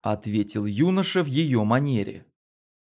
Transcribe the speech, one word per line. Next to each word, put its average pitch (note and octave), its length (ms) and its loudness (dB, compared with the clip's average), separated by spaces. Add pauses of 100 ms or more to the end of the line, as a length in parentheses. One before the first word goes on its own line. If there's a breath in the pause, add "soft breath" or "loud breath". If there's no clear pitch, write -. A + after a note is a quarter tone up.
ответил G#2 640 -2
юноша F3 580 2
в - 20 -4
её C3+ 380 2
манере. A#2+ 640 -2 (640)